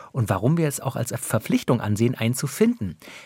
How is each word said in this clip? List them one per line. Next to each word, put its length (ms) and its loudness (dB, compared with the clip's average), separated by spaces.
und 180 -2
warum 260 4
wir 100 2
es 140 -4
auch 160 -6
als 180 -4
Verpflichtung 680 0
ansehen, 320 2
einen 180 0
zu 140 -4
finden. 500 0